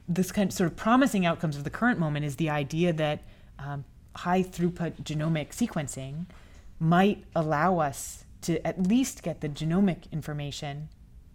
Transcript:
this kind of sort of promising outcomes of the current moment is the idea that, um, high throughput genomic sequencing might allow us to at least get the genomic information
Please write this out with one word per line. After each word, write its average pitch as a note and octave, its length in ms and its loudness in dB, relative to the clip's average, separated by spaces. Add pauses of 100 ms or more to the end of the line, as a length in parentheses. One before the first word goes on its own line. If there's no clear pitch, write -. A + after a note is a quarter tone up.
this F3+ 240 2
kind G3 160 2
of - 40 -6
sort F3 160 2
of - 60 -8
promising A3+ 500 4
outcomes D#3+ 300 0
of C#3+ 80 -6
the D#3 60 -6
current A#3 300 2
moment D3+ 260 0
is C#3 120 -4
the D#3+ 120 0
idea D#3+ 420 0
that, D3+ 300 0 (380)
um, C#3+ 260 -8 (320)
high F3+ 260 2
throughput F3 600 -2
genomic D#3 480 -2
sequencing D3 760 -4 (520)
might F3 460 4 (120)
allow D#3+ 440 2
us - 460 -4 (160)
to E3 260 0
at F#3 180 -2
least A#3+ 380 2
get D#3+ 160 -6
the D#3 80 -4
genomic D#3+ 640 0
information D3 760 -8 (460)